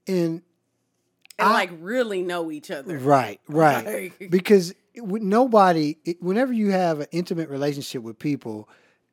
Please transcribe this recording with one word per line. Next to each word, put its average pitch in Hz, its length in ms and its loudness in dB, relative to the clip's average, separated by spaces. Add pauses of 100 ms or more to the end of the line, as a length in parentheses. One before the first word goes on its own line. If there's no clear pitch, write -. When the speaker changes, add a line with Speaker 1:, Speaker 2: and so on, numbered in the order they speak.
Speaker 1:
And 170 360 -2 (960)
Speaker 2:
And, 185 100 2
Speaker 1:
I 214 40 6
Speaker 2:
like, 202 180 0 (100)
really 202 420 -2
know 175 280 -4
each 151 200 -12
other. 147 280 -8
Speaker 1:
Right, 127 500 2
right. 156 640 2
Speaker 2:
<laughs> - 80 -20
Like 190 100 -14
Speaker 1:
Because 185 400 4 (240)
it, 233 60 -18
w-, 220 240 -6
nobody, 190 800 4
it, 170 180 -8
whenever 220 300 -2
you 214 180 0
have 175 300 0
an 143 120 -8
intimate 165 360 -4
relationship 139 540 -6
with 113 160 -14
people, 120 500 -6 (440)